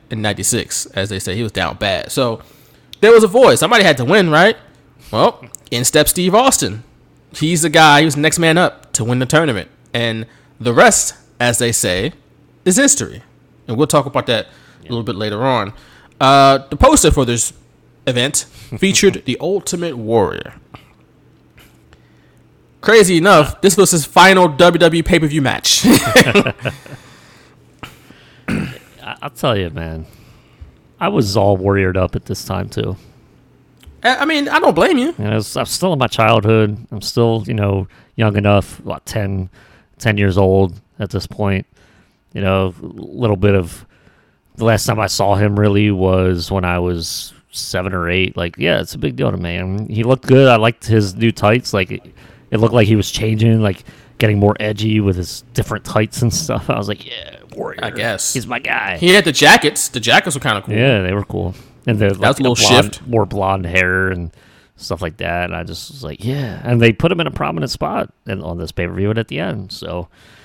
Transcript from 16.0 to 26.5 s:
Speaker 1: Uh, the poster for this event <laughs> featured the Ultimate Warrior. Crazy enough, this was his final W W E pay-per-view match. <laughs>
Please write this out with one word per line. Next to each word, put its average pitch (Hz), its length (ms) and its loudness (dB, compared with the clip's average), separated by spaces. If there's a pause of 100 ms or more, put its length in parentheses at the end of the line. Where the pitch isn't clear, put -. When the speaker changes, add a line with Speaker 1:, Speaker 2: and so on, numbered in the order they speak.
Speaker 1:
Uh, 135 400 6 (120)
the 147 60 -8
poster 269 340 4
for 143 160 0
this 120 260 -4 (540)
event 127 400 -2 (140)
<laughs> - 180 -14
featured 190 480 2
the 131 140 -4
Ultimate 170 580 -6
Warrior. 107 560 -2 (2250)
Crazy 202 380 6
enough, 165 420 4
this 196 160 2
was 190 140 4
his 165 140 0
final 185 440 6
W 170 300 4
W 165 220 4
E - 20 -4
pay-per-view 156 400 0
match. - 400 -2
<laughs> 190 40 0 (2500)